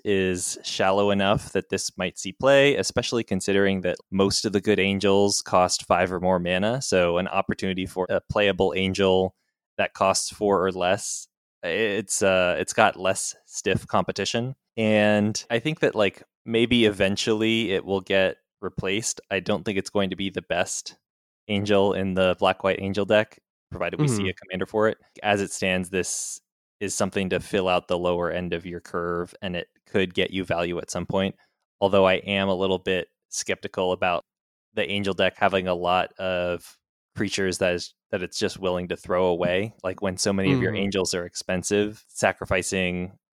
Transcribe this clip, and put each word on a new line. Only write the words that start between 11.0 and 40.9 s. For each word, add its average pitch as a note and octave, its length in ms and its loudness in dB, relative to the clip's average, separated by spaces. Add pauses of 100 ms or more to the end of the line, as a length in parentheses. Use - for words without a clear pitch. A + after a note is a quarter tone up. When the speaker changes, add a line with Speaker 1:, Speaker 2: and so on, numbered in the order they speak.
Speaker 1:
it's, G2+ 600 -2
uh, F#2 360 2
it's - 160 -4
got G#2+ 220 4
less F#2+ 380 -4 (120)
stiff - 400 -2
competition. G#2+ 680 -2 (220)
And G#2+ 760 2
I A#2 100 0
think D#3 200 -4
that, B2+ 140 0
like, G2+ 280 0 (220)
maybe A#2 420 4
eventually G#2+ 840 2
it F#2 120 0
will F#2+ 160 -2
get F#2+ 360 2 (260)
replaced. G2 580 -4 (100)
I G2 100 0
don't F#2 240 -4
think G2 120 -2
it's - 140 -4
going G2 200 -2
to F2+ 60 -6
be G2 140 -4
the F2+ 100 -6
best - 560 -4 (520)
angel G2+ 460 2
in F#2+ 200 -2
the F#2 240 2
black-white F#2+ 420 0
Angel G2 240 -2
deck, G#2+ 340 2 (320)
provided F2+ 300 -6
we D3 80 2
see A2+ 140 0
Speaker 2:
Mm-hmm. F#2+ 60 -2
Speaker 1:
a F2 60 -6
commander F#2 320 -8
for G#2+ 220 2
it. - 100 -4 (240)
As G#2 200 4
it F#2 100 -4
stands, F#2 380 -2
this - 500 -6 (400)
is F#2+ 140 -6
something F#2+ 360 -2
to F2+ 100 0
fill F#2 280 -2
out F2+ 200 0
the F2 100 0
lower F2 320 0
end F2 220 -4
of E2+ 120 -6
your F2 160 -10
curve, F2 600 -6
and F2+ 140 -6
it E2+ 120 -8 (180)
could F#2+ 280 0
get F#2+ 160 0
you F#2 140 -4
value E2+ 340 -2
at - 120 -10
some F2+ 160 -6
point. G2 280 0 (460)
Although G2 260 6
I F#2 80 6
am G2 340 -2
a F#2+ 60 2
little F#2+ 240 0
bit F2+ 300 -2 (220)
skeptical - 600 -4
about F2+ 320 -2 (500)
the G#2 140 -2
Angel G2 260 -2
deck F#2 220 2
having F#2+ 320 2
a F2+ 60 2
lot F2 440 0
of F2+ 580 -4 (400)
creatures F#2+ 420 -2
that F2+ 160 2
is, - 200 -10 (160)
that F#2+ 120 -4
it's - 160 -10
just F#2+ 220 -2
willing F2+ 280 -2
to F2 80 -4
throw F2+ 300 0
away. F2+ 560 0
Like, F#2 200 -6
when F#2+ 140 -2
so G2+ 160 -2
many F#2+ 200 0
of F2+ 100 0
your F#2 100 0
Speaker 2:
Mm-hmm. F#2+ 100 -4
Speaker 1:
angels F#2+ 320 -2